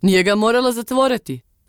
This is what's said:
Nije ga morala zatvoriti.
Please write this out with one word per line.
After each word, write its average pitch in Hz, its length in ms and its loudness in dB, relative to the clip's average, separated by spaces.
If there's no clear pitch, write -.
Nije 185 200 4
ga 202 120 0
morala 240 380 2
zatvoriti. 240 680 -4